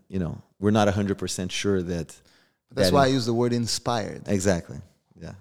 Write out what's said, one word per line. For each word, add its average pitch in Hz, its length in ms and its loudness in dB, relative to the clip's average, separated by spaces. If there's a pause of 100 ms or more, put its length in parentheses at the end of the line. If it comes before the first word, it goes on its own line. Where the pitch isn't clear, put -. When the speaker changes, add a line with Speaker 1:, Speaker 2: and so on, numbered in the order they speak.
Speaker 1:
you 95 100 -6
know, 92 240 -6 (160)
we're 104 140 2
not 104 160 6
a 98 40 4
hundred 98 260 0
percent 92 340 -6
sure 98 280 0
that 85 260 -4 (640)
Speaker 2:
But 127 60 -14
that's 92 140 4
Speaker 1:
that - 40 2
Speaker 2:
why 139 100 6
I 131 40 2
Speaker 1:
in- 135 60 2
Speaker 2:
use 120 120 0
the 117 80 0
word 120 180 2
inspired. 117 760 -4
Speaker 1:
Exactly. 92 520 0 (360)
Yeah. 82 260 -14